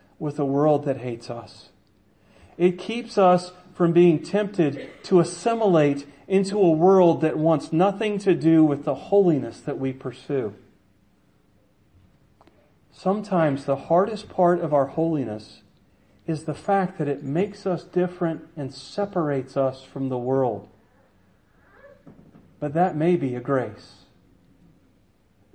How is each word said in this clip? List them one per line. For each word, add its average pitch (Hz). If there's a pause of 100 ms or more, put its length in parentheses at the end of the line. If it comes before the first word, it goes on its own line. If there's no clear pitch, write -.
(200)
with 151
a 143
world 143
that 139
hates 120
us. 117 (880)
It 180
keeps 226
us 180 (220)
from 170
being 170
tempted 196 (140)
to 185
assimilate 170 (220)
into 196
a 180
world 170
that 151
wants 156
nothing 202
to 190
do 156
with 143
the 139
holiness 156
that 135
we 135
pursue. 127 (2500)
Sometimes 180
the 135
hardest 196
part 175
of 151
our 135
holiness 139 (640)
is 160
the 143
fact 190
that 147
it 139
makes 170
us 180
different 175
and 135
separates 151
us 135
from 135
the 127
world. 123 (1900)
But 147
that 170
may 170
be 131
a 123
grace. 120 (1500)